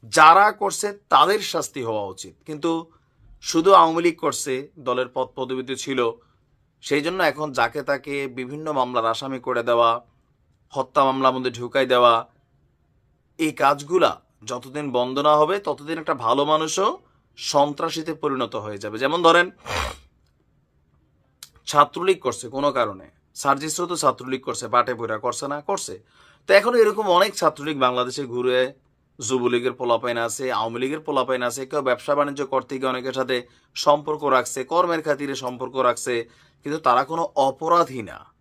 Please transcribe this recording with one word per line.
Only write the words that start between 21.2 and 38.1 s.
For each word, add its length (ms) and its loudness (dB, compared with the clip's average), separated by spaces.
ছাত্রলীগ 600 2
করছে 220 -6
কোনো 200 -2
কারণে, 280 -2
সার্জিসও 520 -2
তো 100 -6
ছাত্রলীগ 520 -2
করছে, 200 -8
বাটে 260 0
পইরা 240 -6
করছে 340 -6
না? 80 -6
করছে। 340 -6
তো 20 2
এখন 120 -2
এরকম 260 2
অনেক 320 4
ছাত্রলীগ 380 0
বাংলাদেশে 480 0
ঘুরে, 320 0
যুবলীগের 640 -2
পোলাপাইন 380 0
আছে, 340 -6
আওয়ামী 300 -4
লীগের 240 -6
পোলাপাইন 360 -2
আছে, 240 -6
কেউ 220 -4
ব্যবসা 260 -2
বাণিজ্য 320 -2
করতে 320 -4
গিয়ে 140 -2
অনেকের 260 -6
সাথে 180 0
সম্পর্ক 460 0
রাখছে, 280 0
কর্মের 420 0
খাতিরে 280 -2
সম্পর্ক 300 -8
রাখছে, 260 -2
কিন্তু 200 -6
তারা 180 0
কোনো 200 -6
অপরাধী 640 0
না। 160 -16